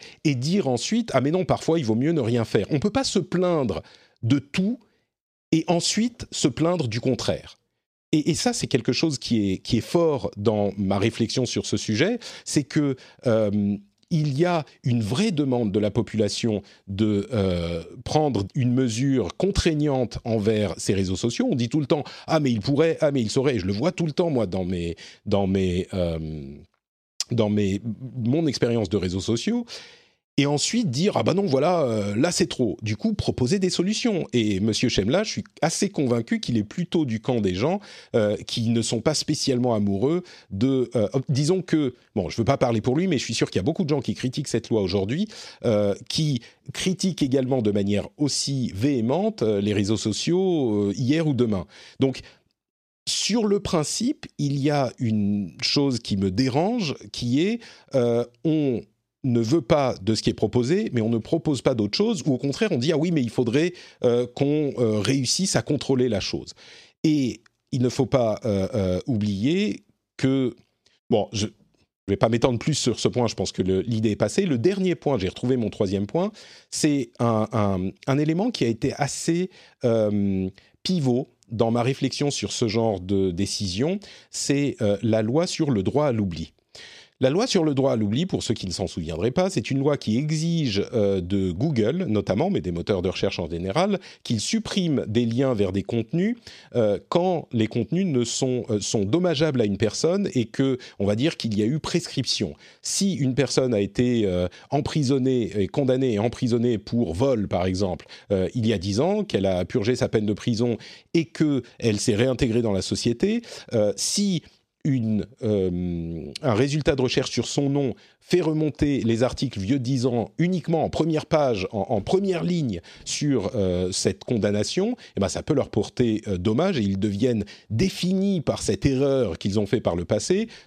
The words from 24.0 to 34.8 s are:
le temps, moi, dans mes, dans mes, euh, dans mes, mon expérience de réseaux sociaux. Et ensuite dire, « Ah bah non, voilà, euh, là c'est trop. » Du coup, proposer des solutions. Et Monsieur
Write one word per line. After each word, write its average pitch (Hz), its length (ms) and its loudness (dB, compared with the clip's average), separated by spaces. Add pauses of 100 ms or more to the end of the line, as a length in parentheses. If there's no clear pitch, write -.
le 156 80 -2
temps, 170 160 0
moi, 127 160 2
dans 92 220 -2
mes, 87 300 -2 (280)
dans 101 220 2
mes, 92 480 2
euh, 85 240 0 (1120)
dans 113 180 2
mes, 104 320 0 (340)
mon 127 320 0
expérience 117 440 0
de 104 80 0
réseaux 92 220 -2
sociaux. 208 440 -2 (760)
Et 139 80 4
ensuite 147 440 0
dire, « 165 280 0
Ah 117 40 0
bah 156 120 2
non, 196 100 0
voilà, 160 380 2
euh, 104 340 0
là 160 160 2
c'est 175 140 0
trop. » 110 360 -2
Du 107 140 -2
coup, 220 160 -2
proposer 131 460 0
des 185 100 0
solutions. 190 640 -2
Et 107 280 2
Monsieur 110 280 2